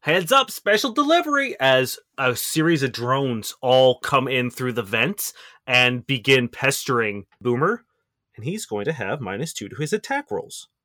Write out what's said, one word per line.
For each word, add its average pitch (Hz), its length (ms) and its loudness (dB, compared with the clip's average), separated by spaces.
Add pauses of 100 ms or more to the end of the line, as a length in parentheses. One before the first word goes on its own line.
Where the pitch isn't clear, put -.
Heads 160 280 0
up, 269 180 4
special 214 440 0
delivery, 285 640 0
as 131 400 2 (180)
a 131 160 0
series 156 500 0
of 123 100 -2
drones 123 680 -2
all 131 380 6
come 135 300 0
in 123 200 0
through 127 220 -6
the 120 100 -4
vents 113 520 -2 (340)
and 123 400 0
begin 127 400 2
pestering 117 800 -2 (160)
Boomer. 135 420 0 (540)
And 107 80 -18
he's 196 200 -8
going 104 200 -6
to 147 80 -4
have 120 260 -6
minus 113 320 -6
two - 160 -12
to - 80 -14
his 151 160 -6
attack 277 400 -6
rolls. - 380 -10 (160)